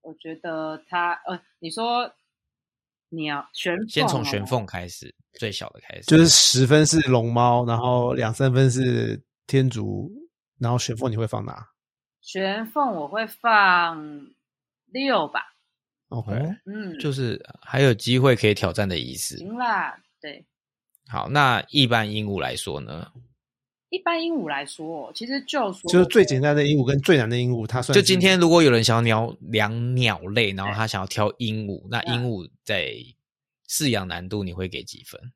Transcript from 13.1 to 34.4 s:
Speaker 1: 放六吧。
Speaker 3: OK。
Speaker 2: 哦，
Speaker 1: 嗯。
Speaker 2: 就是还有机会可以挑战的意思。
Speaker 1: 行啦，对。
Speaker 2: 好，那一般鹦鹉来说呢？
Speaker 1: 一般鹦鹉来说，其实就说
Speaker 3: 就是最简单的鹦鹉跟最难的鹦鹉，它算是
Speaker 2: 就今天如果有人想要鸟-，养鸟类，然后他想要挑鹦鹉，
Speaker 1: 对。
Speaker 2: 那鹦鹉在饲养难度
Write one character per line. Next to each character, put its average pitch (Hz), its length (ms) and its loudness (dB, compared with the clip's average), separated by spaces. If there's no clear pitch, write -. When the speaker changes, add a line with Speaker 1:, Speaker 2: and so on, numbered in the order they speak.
Speaker 1:
放 170 1000 0
六 233 420 0
吧。 - 260 -10
Speaker 3:
OK。 110 240 -6
Speaker 2:
哦， 156 240 -4
Speaker 1:
嗯。 196 320 -10
Speaker 2:
就 147 140 -4
是 131 280 -4
还 - 220 -2
有 127 120 6
机 123 240 0
会 131 160 6
可 110 120 2
以 104 80 6
挑 92 180 -2
战 101 160 0
的 87 100 -4
意 62 160 -8
思。 - 240 -10
Speaker 1:
行 202 160 -12
啦， 214 480 -4
对。 147 240 -18
Speaker 2:
好， - 200 -6
那 131 400 2
一 139 180 2
般 113 240 0
鹦 107 160 -4
鹉 98 140 -4
来 64 160 -4
说 73 240 -8
呢？ 65 300 -14
Speaker 1:
一 370 100 -6
般 339 260 -4
鹦 339 80 -4
鹉 208 160 -4
来 143 160 -6
说， 156 500 -12
其 233 120 -12
实 269 160 -6
就 240 320 -4
说 - 160 -10
Speaker 3:
就 175 80 6
是 180 80 6
最 190 180 6
简 131 160 0
单 147 160 2
的 147 100 2
鹦 147 120 4
鹉 127 80 2
跟 139 140 0
最 156 180 6
难 113 100 2
的 117 80 -2
鹦 123 160 0
鹉， 113 140 -4
它 120 160 -4
算 147 120 0
是 202 60 8
Speaker 2:
就 185 60 0
今 185 120 4
天 185 220 4
如 170 80 6
果 170 140 8
有 143 80 8
人 117 120 4
想 113 140 4
要 117 60 2
鸟-， 113 340 0
养 113 420 -2
鸟 117 260 2
类， 101 320 0
然 95 140 -6
后 104 60 -4
他 110 140 -2
想 107 160 -4
要 95 40 -8
挑 104 300 0
鹦 107 300 -6
鹉， 95 160 -8
Speaker 1:
对。 92 80 -20
Speaker 2:
那 117 140 -4
鹦 123 220 -4
鹉 98 220 -6
在 82 300 -4
饲 151 220 -2
养 98 180 -2
难 87 180 -8
度 104 160 -6